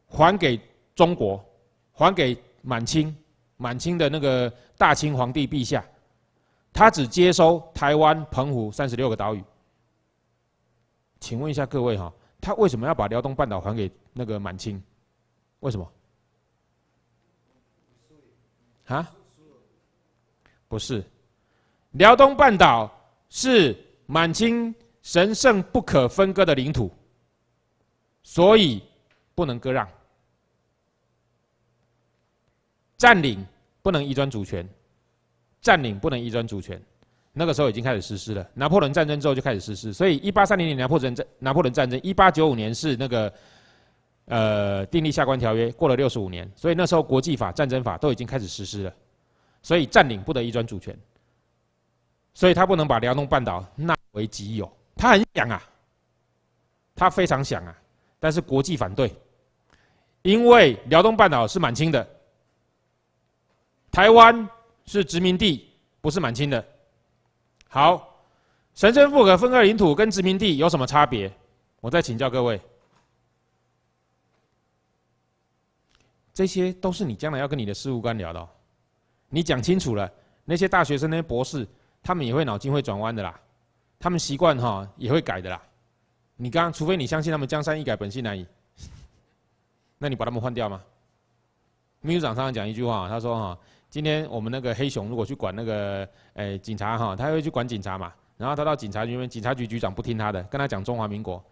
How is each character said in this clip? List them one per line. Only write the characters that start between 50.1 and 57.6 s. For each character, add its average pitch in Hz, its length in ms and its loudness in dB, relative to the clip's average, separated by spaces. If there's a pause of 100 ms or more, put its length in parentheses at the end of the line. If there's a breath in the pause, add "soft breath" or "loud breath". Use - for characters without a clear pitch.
不 156 100 -8
得 127 100 -4
移 117 100 -6
转 120 120 -2
主 110 140 -10
权， - 180 -14 (1400)
所 180 140 4
以 175 60 6
他 180 100 4
不 190 120 2
能 156 100 0
把 123 140 2
辽 120 140 0
东 143 120 -4
半 135 180 0
岛 92 200 -6 (100)
纳 160 220 -2 (160)
为 107 140 -6
己 107 300 -10
有。 101 140 -8 (240)
他 247 160 4
很 214 240 6
想 120 140 -2
啊， 101 140 -6 (1300)
他 180 160 2
非 180 160 -2
常 135 160 0
想 90 240 -6